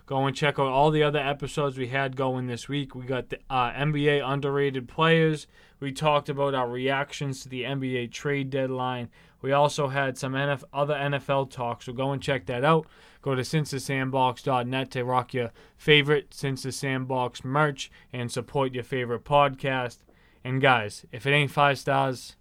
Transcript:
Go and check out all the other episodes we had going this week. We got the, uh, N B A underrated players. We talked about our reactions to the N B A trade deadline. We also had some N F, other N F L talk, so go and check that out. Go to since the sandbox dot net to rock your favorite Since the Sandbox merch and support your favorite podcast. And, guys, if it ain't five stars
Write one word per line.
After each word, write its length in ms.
Go 180
and 100
check 220
out 100
all 220
the 140
other 160
episodes 580
we 120
had 260
going 320
this 200
week. 280
We 100
got 240
the, 80
uh, 280
N 160
B 180
A 180
underrated 600
players. 580
We 120
talked 380
about 260
our 120
reactions 760
to 60
the 140
N 160
B 180
A 100
trade 420
deadline. 600
We 120
also 380
had 280
some 180
N 140
F, 140
other 220
N 180
F 160
L 160
talk, 380
so 100
go 180
and 100
check 260
that 180
out. 220
Go 140
to 100
since 260
the 80
sandbox 640
dot 260
net 240
to 140
rock 280
your 180
favorite 560
Since 300
the 80
Sandbox 720
merch 460
and 200
support 420
your 100
favorite 400
podcast. 760
And, 160
guys, 520
if 160
it 40
ain't 200
five 260
stars 640